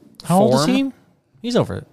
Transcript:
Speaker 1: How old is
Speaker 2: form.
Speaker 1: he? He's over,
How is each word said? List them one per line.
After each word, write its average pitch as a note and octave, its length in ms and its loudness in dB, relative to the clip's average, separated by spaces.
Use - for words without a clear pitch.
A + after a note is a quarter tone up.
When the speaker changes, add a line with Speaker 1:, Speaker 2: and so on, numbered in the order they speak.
Speaker 1:
How F3+ 160 2
old A3 120 4
is C#4 120 2
Speaker 2:
form. B3+ 100 0
Speaker 1:
he? C4+ 160 -2
He's B3 120 -6
over, G2+ 360 -2